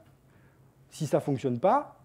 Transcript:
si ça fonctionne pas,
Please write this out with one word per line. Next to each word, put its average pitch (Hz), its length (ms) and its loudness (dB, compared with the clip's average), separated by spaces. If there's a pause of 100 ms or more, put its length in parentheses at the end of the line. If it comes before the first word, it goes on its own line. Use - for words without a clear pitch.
(880)
si - 160 -8
ça 147 140 2
fonctionne 127 400 -2
pas, 254 340 2 (120)